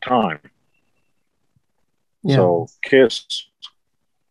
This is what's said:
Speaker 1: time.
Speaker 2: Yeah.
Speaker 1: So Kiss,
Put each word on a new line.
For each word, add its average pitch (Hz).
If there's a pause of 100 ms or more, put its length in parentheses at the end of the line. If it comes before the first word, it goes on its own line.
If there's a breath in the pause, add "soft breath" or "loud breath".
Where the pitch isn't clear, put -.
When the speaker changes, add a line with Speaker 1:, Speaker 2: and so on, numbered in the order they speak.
Speaker 1:
time. 104 (1800)
Speaker 2:
Yeah. 139
Speaker 1:
So 87 (140)
Kiss, - (840)